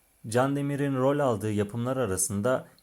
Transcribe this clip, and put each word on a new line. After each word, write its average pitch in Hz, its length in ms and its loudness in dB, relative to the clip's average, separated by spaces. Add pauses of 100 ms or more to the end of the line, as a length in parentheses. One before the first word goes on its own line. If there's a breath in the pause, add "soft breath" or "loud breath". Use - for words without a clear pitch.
(280)
Can 127 280 2
Demir'in 143 400 -2
rol 135 220 4
aldığı 110 340 0
yapımlar 117 440 -2
arasında 107 720 0 (160 loud breath)